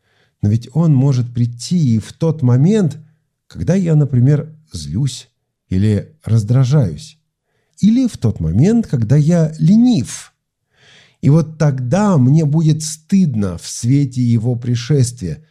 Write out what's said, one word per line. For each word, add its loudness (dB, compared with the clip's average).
Но -2
ведь -2
он 2
может 0
прийти -2
и 0
в -10
тот -4
момент, 2
когда -4
я, 0
например, 2
злюсь -6
или -2
раздражаюсь. 0
Или 2
в -8
тот -2
момент, 2
когда 0
я 2
ленив. 0
И 0
вот 2
тогда 0
мне 4
будет 0
стыдно -2
в -16
свете -2
его 0
пришествия, -4